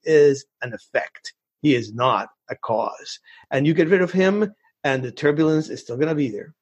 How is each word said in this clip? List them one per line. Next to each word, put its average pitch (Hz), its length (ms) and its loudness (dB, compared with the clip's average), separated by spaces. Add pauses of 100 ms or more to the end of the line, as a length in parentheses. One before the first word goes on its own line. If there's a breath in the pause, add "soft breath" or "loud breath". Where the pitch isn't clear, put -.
is 147 400 4 (180)
an 120 120 -10
effect. - 600 -8 (280)
He 151 120 4
is 110 200 -4
not 117 340 0 (220)
a 123 60 -10
cause. - 640 -6 (300 soft breath)
And 139 160 0
you 165 80 2
get 160 140 2
rid 185 140 2
of 175 100 -2
him, 202 400 0 (300)
and 131 200 0
the 123 100 -8
turbulence 156 560 0
is 135 120 -12
still 120 160 -10
gonna 156 180 -2
be 143 160 -2
there. - 320 -14